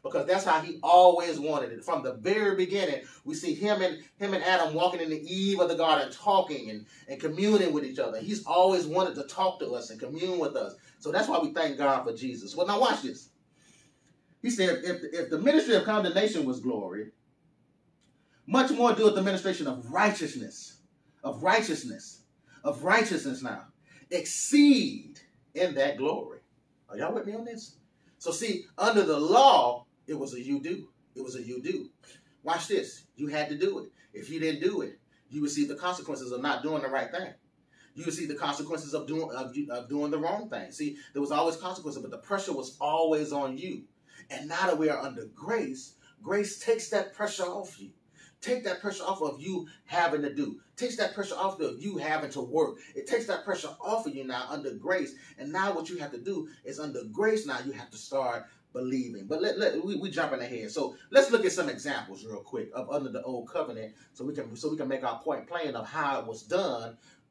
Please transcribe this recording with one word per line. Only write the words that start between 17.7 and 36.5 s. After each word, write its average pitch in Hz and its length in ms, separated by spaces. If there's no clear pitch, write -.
much 254 200
more 240 200
doeth 208 240
the 190 60
ministration 185 440
of 127 280
righteousness, 156 880
of - 180
righteousness, 165 840
of 123 180
righteousness 165 580
now. 117 220
Exceed - 1120
in 170 220
that 139 220
glory. - 420
Are 101 80
y'all 165 160
with 220 120
me 202 80
on 233 120
this? - 320
So 165 160
see, 196 320
under 208 260
the 156 140
law, 180 680
it 147 140
was 131 140
a 123 80
you 139 180
do. 165 300
It 131 80
was 127 140
a 123 40
you 123 200
do. - 300
Watch 165 240
this. - 380
You 147 120
had 151 200
to 147 100
do 190 220
it. - 60
If - 160
you 156 120
didn't 160 200
do 185 200
it, - 180
you 147 100
would 143 120
see 147 120
the 143 120
consequences 143 580
of 123 80
not 135 200